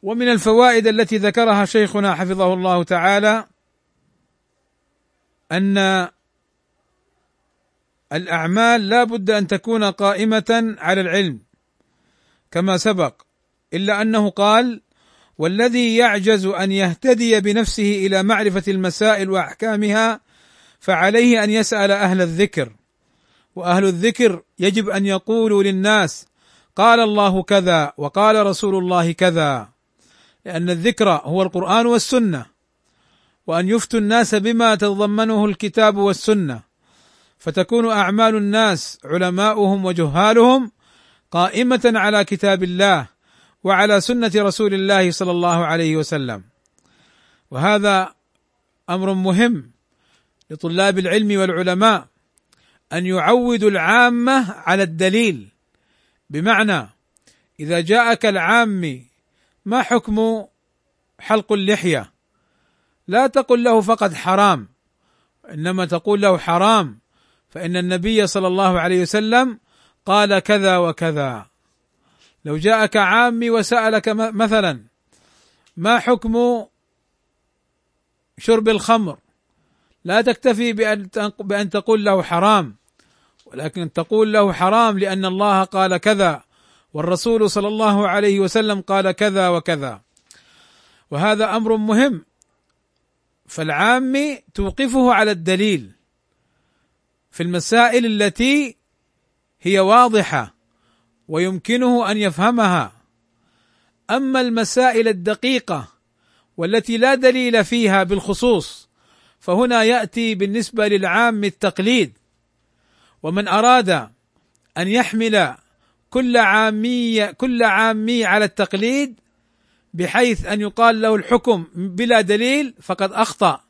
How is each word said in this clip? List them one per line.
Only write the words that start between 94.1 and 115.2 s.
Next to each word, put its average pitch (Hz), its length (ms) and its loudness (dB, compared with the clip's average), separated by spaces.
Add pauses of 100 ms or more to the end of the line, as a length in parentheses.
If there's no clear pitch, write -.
توقفه 247 600 0
على 214 180 2
الدليل 180 600 -2 (1400)
في - 120 -10
المسائل 226 640 0
التي 233 720 -2 (840)
هي 196 180 0
واضحة 202 760 2 (720)
ويمكنه 202 840 -2
أن 214 60 -2
يفهمها. 190 720 0 (1200)
أما 262 320 -2
المسائل 226 640 0
الدقيقة 202 800 -4 (680)
والتي 220 400 -2
لا 254 180 2
دليل 247 500 2
فيها 202 380 0
بالخصوص، 196 840 -2 (500)
فهنا 226 440 0
يأتي 226 520 -2
بالنسبة 208 520 -2
للعام 208 560 0
التقليد، 196 760 -2 (1080)
ومن 190 240 -4
أراد 220 420 2 (880)
أن 180 100 -4
يحمل 214 680 0 (540)